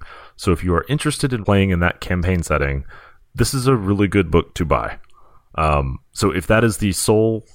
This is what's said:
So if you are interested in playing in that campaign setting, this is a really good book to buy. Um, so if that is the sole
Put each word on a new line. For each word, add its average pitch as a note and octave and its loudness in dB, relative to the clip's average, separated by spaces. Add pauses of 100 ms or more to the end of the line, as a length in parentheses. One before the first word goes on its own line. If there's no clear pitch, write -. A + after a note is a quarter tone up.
(360)
So - -2
if E2 0
you F2+ 2
are E2 0
interested C#3+ -2
in G#2+ -4
playing G2 2
in F2 2
that F2 0
campaign F2+ -2
setting, C#2 -2 (500)
this A#2 0
is B2+ -2
a C3+ 4
really G2 0
good F2+ 0
book E2 0
to F2 -2
buy. C2 -2 (560)
Um, D2 0 (120)
so G2+ 0
if F2 -4
that A2 4
is A2 2
the G2+ 0
sole A2 0 (100)